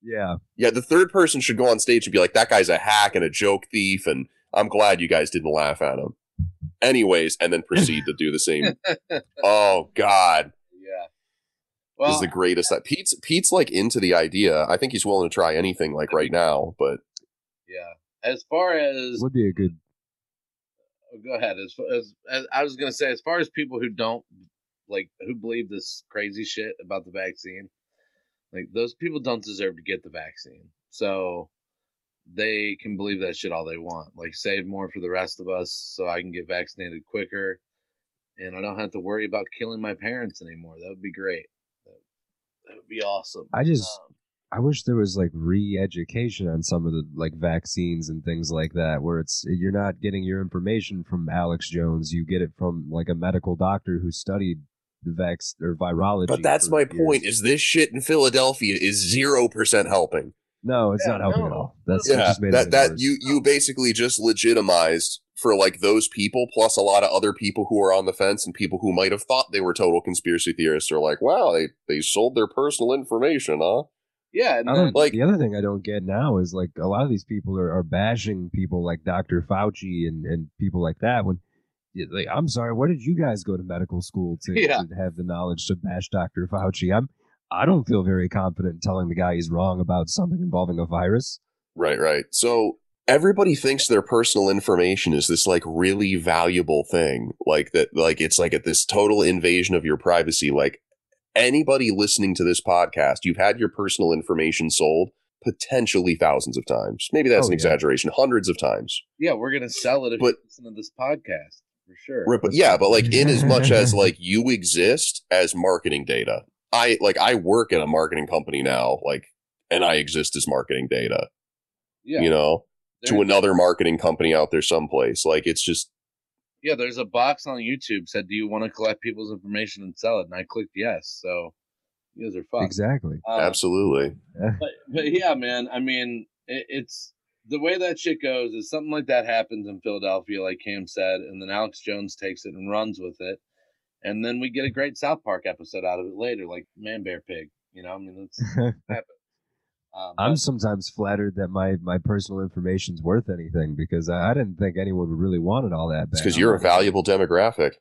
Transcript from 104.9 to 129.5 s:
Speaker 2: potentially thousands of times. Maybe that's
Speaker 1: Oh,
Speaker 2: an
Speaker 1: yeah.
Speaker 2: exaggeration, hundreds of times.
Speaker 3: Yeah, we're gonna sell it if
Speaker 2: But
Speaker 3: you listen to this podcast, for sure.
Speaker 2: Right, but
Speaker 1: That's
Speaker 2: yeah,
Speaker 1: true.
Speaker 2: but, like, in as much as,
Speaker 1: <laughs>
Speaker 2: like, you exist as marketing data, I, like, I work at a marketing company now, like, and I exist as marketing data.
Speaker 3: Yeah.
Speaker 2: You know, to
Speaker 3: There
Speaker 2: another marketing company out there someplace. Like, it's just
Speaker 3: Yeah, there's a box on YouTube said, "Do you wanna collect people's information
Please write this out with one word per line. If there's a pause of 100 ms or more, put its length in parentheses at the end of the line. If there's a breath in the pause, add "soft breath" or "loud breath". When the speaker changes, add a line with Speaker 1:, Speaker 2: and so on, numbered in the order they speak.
Speaker 2:
potentially
thousands
of
times.
Maybe
that's
Speaker 1:
Oh,
Speaker 2:
an
Speaker 1:
yeah.
Speaker 2:
exaggeration,
hundreds
of
times. (180)
Speaker 3:
Yeah,
we're
gonna
sell
it
if
Speaker 2:
But
Speaker 3:
you
listen
to
this
podcast, (240)
for
sure.
Speaker 2:
Right,
but
Speaker 1:
That's
Speaker 2:
yeah,
Speaker 1:
true.
Speaker 2:
but,
like,
in
as
much
as,
Speaker 1:
<laughs>
Speaker 2:
like,
you
exist
as
marketing
data, (300)
I,
like,
I
work
at
a
marketing
company
now,
like, (460)
and
I
exist
as
marketing
data. (760)
Speaker 3:
Yeah.
Speaker 2:
You
know, (400)
to
Speaker 3:
There
Speaker 2:
another
marketing
company
out
there
someplace.
Like,
it's
just (720)
Speaker 3:
Yeah,
there's
a
box
on
YouTube
said,
"Do
you
wanna
collect
people's
information